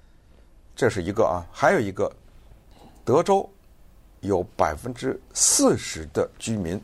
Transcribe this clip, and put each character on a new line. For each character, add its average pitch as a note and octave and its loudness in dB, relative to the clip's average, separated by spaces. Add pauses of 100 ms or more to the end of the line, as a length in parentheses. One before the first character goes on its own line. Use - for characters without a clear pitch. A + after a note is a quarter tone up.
(760)
这 B2+ 2
是 G2+ -4
一 E2+ -4
个 G#2 2
啊， F2 0
还 D#3 2
有 F#3 2
一 G2+ -2
个， G2 -4 (920)
德 C#3 4
州 G3 2 (720)
有 F#2 0 (120)
百 D#2+ 0
分 B2 -10
之 B2+ -6 (140)
四 - 2
十 D#2+ -10
的 G#2 0 (100)
居 A2+ -4
民 F#2+ -4